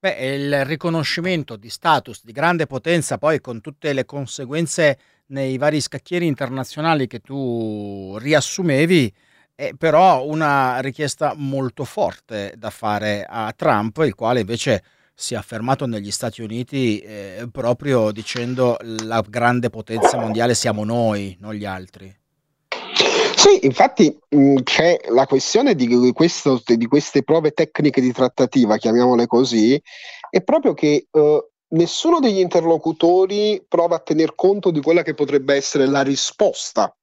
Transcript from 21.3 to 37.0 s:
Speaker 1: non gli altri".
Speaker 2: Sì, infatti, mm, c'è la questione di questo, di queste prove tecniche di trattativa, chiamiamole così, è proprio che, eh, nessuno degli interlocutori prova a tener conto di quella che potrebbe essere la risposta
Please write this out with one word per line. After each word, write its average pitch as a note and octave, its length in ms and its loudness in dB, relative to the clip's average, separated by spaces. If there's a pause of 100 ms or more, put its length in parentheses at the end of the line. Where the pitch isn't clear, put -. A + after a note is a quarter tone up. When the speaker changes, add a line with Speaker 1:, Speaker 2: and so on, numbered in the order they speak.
Speaker 1:
non G#2+ 140 -14
gli G#2 120 -10
altri". F#2+ 460 -14 (1300)
Speaker 2:
Sì, G4+ 240 6
infatti, D#3 500 2 (200)
mm, C#3 280 6
c'è D#3+ 360 2 (100)
la B2+ 160 4
questione G#3+ 480 2
di B2 400 4
questo, D3 500 0
di A#2 220 2
queste C#3+ 380 0
prove D#3 280 2
tecniche D3+ 480 0
di B2+ 120 2
trattativa, B2 680 2
chiamiamole A#2 480 2
così, A#2+ 560 2 (480)
è F#3 140 0
proprio C4 320 0
che, D3 340 0
eh, D3+ 400 2 (200)
nessuno D#4 500 0
degli A3+ 180 2
interlocutori F3+ 1300 2
prova E3+ 280 2
a D#3+ 40 -4
tener D#3 360 -2
conto G3 340 2
di D#3+ 100 0
quella E3 220 2
che D3 140 -4
potrebbe C#3 400 0
essere C#3 320 0
la C#3 160 2
risposta - 1000 -2